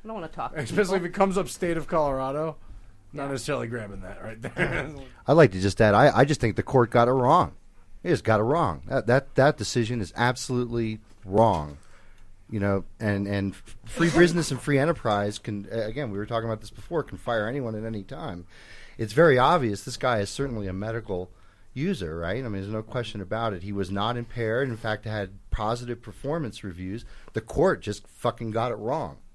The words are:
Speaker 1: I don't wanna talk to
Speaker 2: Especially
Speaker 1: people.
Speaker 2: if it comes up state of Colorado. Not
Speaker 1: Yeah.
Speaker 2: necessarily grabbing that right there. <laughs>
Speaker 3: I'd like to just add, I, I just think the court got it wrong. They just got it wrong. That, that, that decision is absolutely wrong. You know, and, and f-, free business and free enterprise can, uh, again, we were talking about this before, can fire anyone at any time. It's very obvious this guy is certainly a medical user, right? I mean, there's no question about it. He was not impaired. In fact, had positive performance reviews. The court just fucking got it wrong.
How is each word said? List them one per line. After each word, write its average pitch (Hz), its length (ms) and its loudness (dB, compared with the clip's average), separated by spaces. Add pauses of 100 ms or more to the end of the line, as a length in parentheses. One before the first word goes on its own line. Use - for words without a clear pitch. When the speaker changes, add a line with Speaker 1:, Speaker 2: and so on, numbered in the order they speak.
Speaker 1:
I 214 40 -14
don't 220 80 -10
wanna 170 120 -8
talk 123 280 -8
to 156 40 -4
Speaker 2:
Especially 180 400 0
Speaker 1:
people. 175 60 -2
Speaker 2:
if 170 60 -4
it - 20 -14
comes 196 240 2
up 185 100 0
state 170 300 -2
of 156 100 -4
Colorado. 147 680 0 (560)
Not 143 120 -6
Speaker 1:
Yeah. 139 60 -6
Speaker 2:
necessarily 127 360 -4
grabbing 107 340 -8
that 92 200 -12
right 110 200 -12
there. 151 480 -4 (200)
<laughs> - 180 -12
Speaker 3:
I'd 135 60 6
like 160 200 10
to 92 80 -4
just 98 180 0
add, 107 140 8
I, 131 260 8
I 131 60 8
just 143 160 -2
think 110 160 0
the 110 60 -2
court 120 260 4
got 120 180 6
it 123 40 2
wrong. 135 420 4 (500)
They 175 60 -4
just 143 160 2
got 110 140 4
it 107 40 2
wrong. 117 440 0
That, 135 200 -2
that, 131 280 2
that 139 220 6
decision 117 440 -2
is 85 160 -6
absolutely 120 840 0 (240)
wrong. 92 540 4 (720)
You 107 100 -4
know, 98 240 2 (160)
and, 101 280 0
and 98 260 0
f-, - 320 -16
free - 240 0
business 165 420 4
and 131 80 -4
free 143 180 2
enterprise 110 640 2
can, 101 320 -6
uh, 113 120 -4
again, 113 280 -6
we 98 60 -6
were 104 80 -4
talking 113 240 -4
about 110 100 -4
this - 120 -16
before, - 320 -4
can - 140 -10
fire 110 300 -2
anyone 120 280 -4
at 107 100 -6
any 110 180 -6
time. 95 420 -10 (520)
It's 107 160 -6
very 143 240 8
obvious 127 480 4
this 127 100 -8
guy 123 240 0
is 101 100 -2
certainly 117 380 -6
a 92 60 -6
medical 104 580 -6 (420)
user, 127 440 -4
right? 87 260 -4
I 123 60 -6
mean, 98 120 -6
there's 98 60 -6
no 110 160 -4
question 113 380 -6
about 107 320 -2
it. 87 100 -8
He 101 80 -8
was 98 180 -2
not 104 280 0
impaired. 120 500 -2
In 120 80 -4
fact, 107 300 -4
had 104 260 -4 (200)
positive 120 500 -4
performance 131 640 -6
reviews. 92 400 -8 (260)
The - 80 -4
court 160 420 2
just - 240 -6
fucking - 460 -4
got 117 220 -2
it - 20 -4
wrong. 110 440 -4 (160)